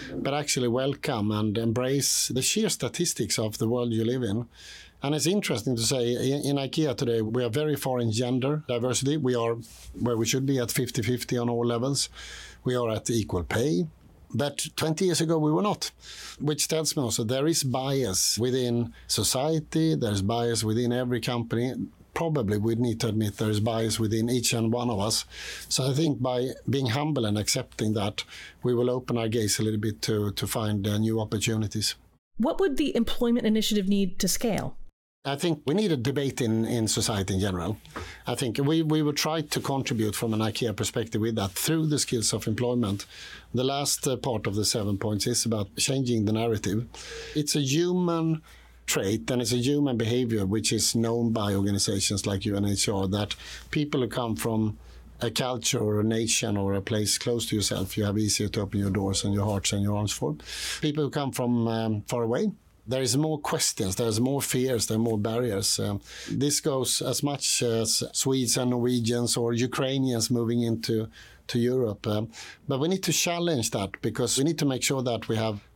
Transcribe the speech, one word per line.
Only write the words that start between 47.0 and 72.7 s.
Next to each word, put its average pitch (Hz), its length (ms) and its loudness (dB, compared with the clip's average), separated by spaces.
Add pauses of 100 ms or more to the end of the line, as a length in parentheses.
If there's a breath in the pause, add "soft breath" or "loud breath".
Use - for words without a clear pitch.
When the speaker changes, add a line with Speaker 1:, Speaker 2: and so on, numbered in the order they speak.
Speaker 1:
It's 147 200 0
a 156 60 2
human 165 800 2 (460 loud breath)
trait 110 440 0
and 123 100 2
it's 117 120 0
a 123 40 2
human 139 380 2
behavior 113 500 2
which 110 280 2
is 110 220 0
known 117 360 2
by 104 220 0
organizations 98 720 0
like 98 200 0
U 101 120 0
N 101 80 2
H 101 240 0
R 98 200 0
that 101 260 -2 (340 loud breath)
people 147 320 0
who 120 60 2
come 117 280 -2
from 110 440 0 (420 loud breath)
a 117 80 0
culture 123 500 -2
or 104 220 2
a - 20 2
nation 113 540 0
or 98 160 0
a 98 80 0
place 104 360 0
close 120 280 -2
to - 100 -2
yourself, 95 400 -2
you 107 80 0
have 101 140 0
easier 107 320 0
to 107 120 -2
open 101 200 -2
your 101 80 0
doors 98 340 0
and 101 100 0
your 101 120 2
hearts 101 260 0
and 101 120 0
your 104 120 2
arms 104 160 0
for. - 240 -4 (460 loud breath)
People 151 240 0
who 135 40 -2
come 139 220 -2
from, 120 360 2
um, 113 400 0
far 120 160 0
away, 147 280 0 (340)
there 127 180 0
is 120 120 0
more 151 240 0
questions, 110 560 -2
there's 113 240 0
more 131 220 0
fears, 127 460 0
there 110 100 0
are - 20 4
more 113 180 2
barriers. 110 640 0
Um, 104 220 -2 (280 loud breath)
this 139 300 0
goes 135 420 0
as 127 220 0
much - 380 0
as 113 500 2
Swedes 131 460 2
and 127 140 2
Norwegians 120 640 2
or 120 160 2
Ukrainians 127 800 0
moving 117 320 2
into, 113 440 0 (400 loud breath)
to 120 120 -2
Europe. 120 480 0
Um, 107 220 0 (380 loud breath)
but 135 120 0